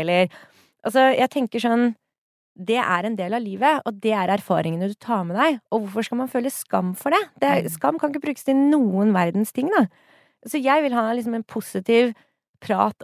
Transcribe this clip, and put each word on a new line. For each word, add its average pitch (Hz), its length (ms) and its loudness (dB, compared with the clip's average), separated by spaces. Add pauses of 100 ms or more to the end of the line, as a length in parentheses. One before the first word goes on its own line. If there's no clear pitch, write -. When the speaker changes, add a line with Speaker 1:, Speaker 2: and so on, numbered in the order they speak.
Speaker 1:
eller, 175 280 2 (560)
altså, 262 320 4
jeg 254 140 2
tenker 240 300 -4
sånn, 233 340 2 (640)
det 185 200 -2
er 180 300 0
en 226 100 -4
del 185 180 -4
av 240 80 -4
livet, 226 440 0
og 208 140 -6
det 220 120 0
er 190 160 0
erfaringene 170 600 0
du 208 60 -6
tar 214 300 -4
med 170 120 -6
deg. 269 240 0 (120)
Og 220 160 0
hvorfor 214 160 -4
skal 240 140 -4
man 262 100 -4
føle 254 240 -4
skam 180 420 -4
for - 160 -6
det? 370 120 2 (180)
Det 277 80 2
er, 285 140 2
Speaker 2:
Mm. 165 80 -8
Speaker 1:
skam 277 280 -2
kan 294 140 -2
ikke 285 100 -8
brukes - 220 -6
til 269 100 2
noen 247 580 4
verdens 185 400 0
ting, 269 180 -2
da. 339 160 4 (600)
Så 277 160 -4
jeg 277 200 4
vil 277 100 0
ha, 226 220 0
liksom, 233 200 -4
en 226 100 -6
positiv 226 720 0 (460)
prat 208 440 0